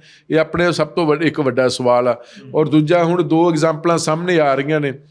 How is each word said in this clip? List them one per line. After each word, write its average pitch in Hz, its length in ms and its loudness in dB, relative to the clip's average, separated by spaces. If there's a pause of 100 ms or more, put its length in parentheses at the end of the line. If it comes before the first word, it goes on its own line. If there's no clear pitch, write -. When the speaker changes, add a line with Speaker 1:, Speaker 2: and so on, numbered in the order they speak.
(300)
Speaker 1:
ਇਹ 156 100 2
ਆਪਣੇ 165 320 0
ਸਭ - 160 -2
ਤੋਂ 175 180 -2
ਵੱਡ-, 151 180 0
ਇੱਕ 147 160 -2
ਵੱਡਾ 127 280 0
ਸਵਾਲ 123 400 0
ਆ। 120 60 2
Speaker 2:
ਹੂੰ। - 420 -18
Speaker 1:
ਔਰ 156 120 0
ਦੂਜਾ, 156 360 2
ਹੁਣ 175 200 0
ਦੋ 165 280 2
ਐਗਜ਼ਾਮਪਲਾਂ 160 460 0
ਸਾਹਮਣੇ 170 420 -2
ਆ 143 160 2
ਰਹੀਆਂ 147 240 -2
ਨੇ। 139 140 -4 (180)